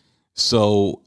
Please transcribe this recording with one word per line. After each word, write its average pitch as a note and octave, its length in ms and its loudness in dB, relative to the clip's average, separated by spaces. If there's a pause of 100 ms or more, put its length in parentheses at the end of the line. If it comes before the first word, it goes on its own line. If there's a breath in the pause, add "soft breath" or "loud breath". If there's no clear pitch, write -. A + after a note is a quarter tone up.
(340 soft breath)
So, G#2 720 0